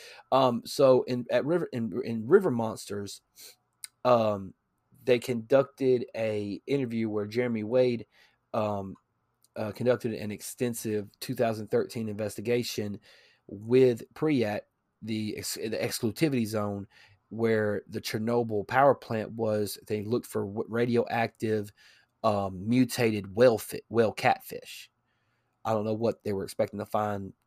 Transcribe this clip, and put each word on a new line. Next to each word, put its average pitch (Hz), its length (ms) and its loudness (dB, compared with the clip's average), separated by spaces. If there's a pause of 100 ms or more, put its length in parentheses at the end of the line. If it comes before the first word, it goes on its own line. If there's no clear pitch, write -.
(320)
Um, 127 340 4
so 131 380 6
in, 123 280 -4
at 120 140 2
River, 170 260 0
in, 113 320 -4
in 113 240 -6
River 180 240 6
Monsters, 104 720 -6 (840)
um, 107 480 2 (500)
they 123 160 4
conducted 127 880 2 (100)
a 107 500 -4
interview 117 440 -2
where 104 160 -2
Jeremy 113 380 -2
Wade, 123 420 2 (480)
um, 104 420 -2 (600)
uh, 107 160 -6
conducted 117 420 0
an 104 180 -8
extensive 107 800 -6 (100)
two 127 160 -8
thousand 110 320 -2
thirteen 113 420 -2
investigation 107 920 -4 (480)
with 117 540 4 (140)
Pripyat, 117 460 0 (420)
the 107 340 -4
ex-, - 180 -8
the 110 220 -4
exclusivity 120 680 -2
zone, 104 400 -4 (420)
where 107 580 0
the 104 140 -8
Chernobyl 113 640 -2
power 131 280 6
plant 110 360 -6
was. 107 540 -2
They 107 180 -4
looked 110 220 -2
for 107 200 -6
w-, 101 220 -6
radioactive, 113 1040 -2 (520)
um, 98 440 0
mutated 113 680 2
whale 113 240 6
fi-, - 300 -10
whale 107 220 2
catfish. - 800 -2 (760)
I 113 80 0
don't 107 120 0
know 110 80 -2
what 110 300 0
they 107 100 -2
were 95 100 -2
expecting 101 360 -4
to 104 60 -6
find, 104 480 -4 (140)